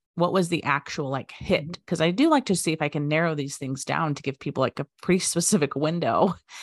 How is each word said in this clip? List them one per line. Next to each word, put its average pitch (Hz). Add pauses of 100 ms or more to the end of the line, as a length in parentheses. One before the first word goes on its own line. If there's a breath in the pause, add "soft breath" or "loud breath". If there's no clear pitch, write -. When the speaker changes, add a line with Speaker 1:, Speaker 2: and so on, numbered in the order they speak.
(140)
Speaker 1:
What 175
was 180
the 175
actual, 143
like, 135
hit?" -
Speaker 2:
Mm-hmm. 165
Speaker 1:
'Cause 165
I 170
do 254
like 285
to 185
see 165
if 160
I 147
can 147
narrow 160
these 139
things 135
down 151
to -
give 135
people, 139
like, -
a 143 (160)
pretty 180
specific 156
window. 156 (280 loud breath)